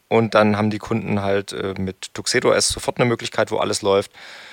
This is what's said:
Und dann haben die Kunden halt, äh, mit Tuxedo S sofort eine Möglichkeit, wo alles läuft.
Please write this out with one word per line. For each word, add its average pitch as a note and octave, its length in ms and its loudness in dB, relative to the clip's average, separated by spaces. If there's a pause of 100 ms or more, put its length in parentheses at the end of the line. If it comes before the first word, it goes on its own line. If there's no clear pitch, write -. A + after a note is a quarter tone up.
(120)
Und A2+ 240 2
dann G#2+ 220 6
haben G#2+ 120 2
die G#2+ 80 -4
Kunden G#2+ 440 -4
halt, G2 320 -2
äh, G2 240 -6
mit F#2+ 360 -8
Tuxedo B2 380 0
S G#2+ 160 4
sofort - 320 -4
eine B2+ 80 4
Möglichkeit, A#2 420 -2
wo G#2+ 100 -4
alles G#2 220 -2
läuft. G2 300 2 (420)